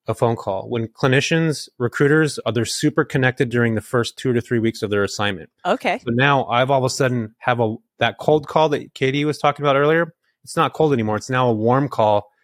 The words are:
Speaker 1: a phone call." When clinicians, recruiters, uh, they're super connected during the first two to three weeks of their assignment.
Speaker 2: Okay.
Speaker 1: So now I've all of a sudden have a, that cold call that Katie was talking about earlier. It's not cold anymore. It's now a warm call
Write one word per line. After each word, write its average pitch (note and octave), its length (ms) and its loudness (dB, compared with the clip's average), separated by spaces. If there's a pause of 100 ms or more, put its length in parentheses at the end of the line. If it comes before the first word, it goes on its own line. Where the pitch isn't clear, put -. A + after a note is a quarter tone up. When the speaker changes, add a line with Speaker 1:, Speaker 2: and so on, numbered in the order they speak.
Speaker 1:
a A2 80 -2
phone A#2 200 0
call." G2+ 340 -6
When A2+ 200 -4
clinicians, D3 800 0 (100)
recruiters, C#3+ 680 0
uh, A#2 60 -2
they're A2+ 120 0
super - 400 -2
connected B2+ 460 0
during A#2 240 0
the G#2 80 -4
first - 340 -4
two C3 160 -2
to A#2 80 0
three A#2+ 180 -2
weeks A2+ 240 -2
of G#2 60 -2
their G2+ 160 2
assignment. G2 460 -4 (160)
Speaker 2:
Okay. G3 320 -2
Speaker 1:
So B2 120 -8
now C3 360 2
I've B2+ 240 0
all C#3 80 4
of B2+ 60 0
a B2+ 60 0
sudden B2 480 -2
have A#2+ 220 0
a, A2+ 160 0 (220)
that A#2 200 0
cold D3+ 300 0
call D#3 220 2
that - 240 -6
Katie C#3+ 320 -2
was D3 100 -2
talking C#3+ 260 -2
about C#3 140 2
earlier. D#3+ 380 2 (300)
It's - 120 -12
not D#3 160 2
cold D#3 200 2
anymore. G#2+ 240 0
It's - 120 -8
now B2+ 200 0
a A#2 40 4
warm A#2+ 360 2
call G#2+ 420 0 (140)